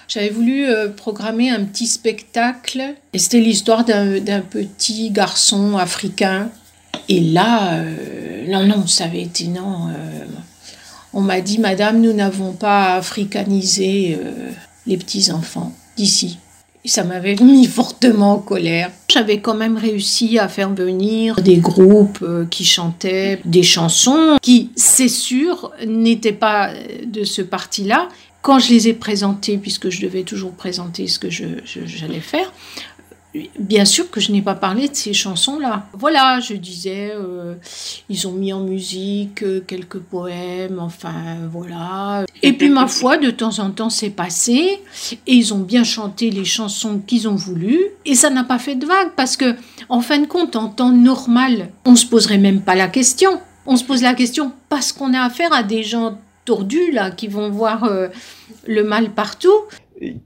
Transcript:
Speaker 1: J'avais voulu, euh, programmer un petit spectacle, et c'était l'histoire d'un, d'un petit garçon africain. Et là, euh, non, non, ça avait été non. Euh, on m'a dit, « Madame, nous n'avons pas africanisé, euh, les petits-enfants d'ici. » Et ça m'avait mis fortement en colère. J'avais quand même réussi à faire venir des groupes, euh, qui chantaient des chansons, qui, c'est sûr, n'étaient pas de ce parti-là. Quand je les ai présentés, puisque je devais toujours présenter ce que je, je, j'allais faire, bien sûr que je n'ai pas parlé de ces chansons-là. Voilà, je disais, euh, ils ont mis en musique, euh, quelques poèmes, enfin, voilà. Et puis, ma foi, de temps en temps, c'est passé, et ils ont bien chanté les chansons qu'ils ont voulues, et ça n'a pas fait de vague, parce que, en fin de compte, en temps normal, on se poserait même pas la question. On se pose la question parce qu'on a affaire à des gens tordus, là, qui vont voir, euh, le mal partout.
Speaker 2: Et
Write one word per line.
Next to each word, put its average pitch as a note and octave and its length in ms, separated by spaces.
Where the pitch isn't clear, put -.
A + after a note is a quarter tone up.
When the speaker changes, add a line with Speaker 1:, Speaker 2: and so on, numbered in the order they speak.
Speaker 1:
J'avais G#3 220
voulu, B3 380
euh, G#3+ 220
programmer A3 600
un A3 140
petit G3+ 240
spectacle, A#3+ 960
et F#3+ 40
c'était A#3+ 220
l'histoire A3+ 460
d'un, G3+ 340
d'un G3+ 220
petit G#3+ 680
garçon G3+ 680
africain. F#3+ 720
Et F#3 120
là, F3+ 520
euh, D3 760
non, F#3+ 200
non, G3+ 180
ça E3+ 200
avait F3 180
été E3+ 240
non. F3+ 420
Euh, D#3 360
on G3 80
m'a F#3+ 200
dit, « G3 180
Madame, G#3 400
nous A3+ 140
n'avons G3 380
pas G3 440
africanisé, G3 1300
euh, - 300
les F#3 120
petits-enfants E3+ 760
d'ici. » G3 400
Et - 20
ça A3 160
m'avait F#3 340
mis B3+ 280
fortement A3 680
en G#3 40
colère. F3+ 540
J'avais G#3+ 300
quand A3 160
même A3 200
réussi A3 600
à G3+ 100
faire G3 220
venir G3 720
des F3+ 160
groupes, F#3+ 640
euh, E3+ 240
qui E3+ 180
chantaient F#3 800
des F3 200
chansons, C4+ 760
qui, A#3+ 360
c'est - 320
sûr, C4+ 640
n'étaient A3+ 440
pas G#3+ 420
de G#3+ 160
ce G3+ 180
parti-là. G3 680
Quand C4+ 160
je B3+ 100
les A#3 180
ai A3+ 60
présentés, G3+ 640
puisque G3 320
je F3+ 100
devais F#3 220
toujours F#3 300
présenter F3+ 560
ce - 100
que F#3 140
je, E3 140
je, - 220
j'allais E3 320
faire, F4 340
bien G3+ 240
sûr E4 260
que G#3 120
je G3 100
n'ai G3+ 100
pas G3 140
parlé G3 320
de C#4 80
ces - 160
chansons-là. G#3 800
Voilà, C4 480
je A#3 140
disais, F#3+ 600
euh, F3+ 420
ils F#3+ 220
ont - 20
mis F#3+ 220
en F#3+ 80
musique, F#3+ 840
euh, F#3+ 160
quelques F#3 400
poèmes, F3+ 800
enfin, E3 600
voilà. F3+ 760
Et C#4 100
puis, C#4+ 160
ma C4 180
foi, B3+ 300
de C#4+ 140
temps A3+ 280
en G3 120
temps, A3 180
c'est A3 200
passé, A#3+ 720
et C4 60
ils A3+ 200
ont G3+ 60
bien G3+ 240
chanté A3 460
les G3 160
chansons G#3 600
qu'ils A3+ 220
ont G#3 80
voulues, F#3+ 480
et C#4 100
ça D4 140
n'a B3+ 160
pas B3 140
fait C#4 160
de B3+ 100
vague, F4+ 320
parce C4 180
que, B3 200
en B3 100
fin D4 200
de D4 80
compte, F4 280
en A3 140
temps B3 240
normal, A#3+ 800
on B3+ 140
se - 80
poserait G#3+ 320
même G3 240
pas F#3 140
la F#3+ 120
question. D#4+ 540
On C4+ 100
se A#3+ 80
pose C4 180
la B3+ 120
question B3 400
parce - 240
qu'on C4+ 200
a B3+ 60
affaire B3+ 320
à C4 120
des A3 200
gens A3 340
tordus, A#3+ 480
là, F#3+ 180
qui F3+ 160
vont G#3 220
voir, G#3+ 340
euh, F#3+ 240
le G#3+ 200
mal G#3+ 240
partout. G#3 400
Speaker 2:
Et - 240